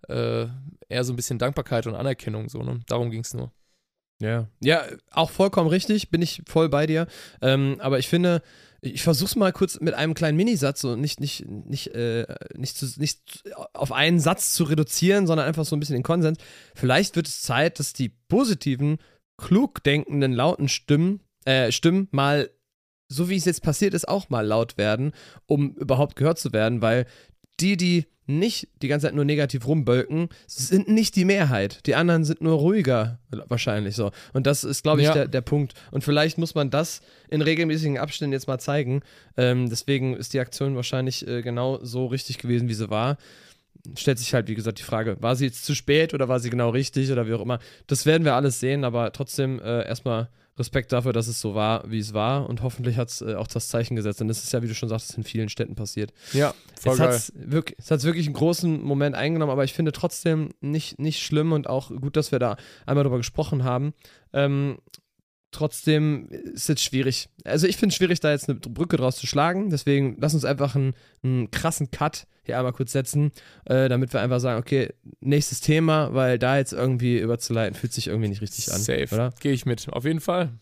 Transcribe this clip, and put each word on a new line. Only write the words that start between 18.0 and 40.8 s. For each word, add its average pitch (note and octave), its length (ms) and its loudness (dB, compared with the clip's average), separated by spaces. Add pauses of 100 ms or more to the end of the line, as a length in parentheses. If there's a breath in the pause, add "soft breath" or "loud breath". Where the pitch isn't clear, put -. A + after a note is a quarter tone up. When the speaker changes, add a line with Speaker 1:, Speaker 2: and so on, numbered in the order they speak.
Speaker 2:
positiven, D#3 680 2 (380 soft breath)
klug - 480 2
denkenden, C#3+ 480 2
lauten C#3 360 2
Stimmen, E3+ 520 2 (240)
äh, C3 260 4
Stimmen F#3 400 2
mal, C#3+ 400 2 (580)
so D#3 200 -2
wie G3 80 0
es E3+ 80 0
jetzt F3 180 0
passiert F#3+ 320 2
ist, E3 140 -2
auch F#3+ 220 -2
mal A2+ 140 0
laut A2 340 0
werden, A2+ 340 0 (340 loud breath)
um C#3+ 300 2
überhaupt C3+ 400 0
gehört D#3 240 2
zu A#2+ 120 -4
werden, A2 300 2
weil A#2 240 2 (540 loud breath)
die, G3 160 4
die F3 300 2 (240)
nicht F3+ 380 0 (140)
die C#3 60 -2
ganze D3 180 0
Zeit - 80 -2
nur D3 100 2
negativ C#3+ 420 0
rumbölken, D3 600 2 (180 loud breath)
sind F#3+ 400 2
nicht G#3+ 300 4
die F3+ 80 4
Mehrheit. C#3 640 2
Die C3+ 80 4
anderen E3 320 4
sind D#3 160 -2
nur D#3+ 160 4
ruhiger, C3 600 2 (100)
wahrscheinlich G#2+ 640 -2
so. G2+ 140 0 (240 loud breath)
Und C3+ 120 2
das C#3+ 180 2
ist, - 180 -4
glaub D3+ 160 4
ich, C#3+ 80 6
Speaker 1:
Ja. D#3 80 6
Speaker 2:
der, C#3+ 140 2
der C3 120 0
Punkt. C#3+ 320 0 (200 loud breath)
Und C#3+ 120 -4
vielleicht D3+ 320 2
muss E3 180 -4
man C#3+ 140 0
das D3 320 -2 (300 soft breath)
in D#3 100 0
regelmäßigen D#3 560 2
Abständen C#3+ 380 -4
jetzt C3 120 -4
mal C3 120 -2
zeigen. C#3 420 0 (380 loud breath)
Ähm, B2+ 320 4
deswegen C3 440 0
ist - 200 -10
die C3+ 60 2
Aktion C3+ 360 -2
wahrscheinlich, B2+ 500 -4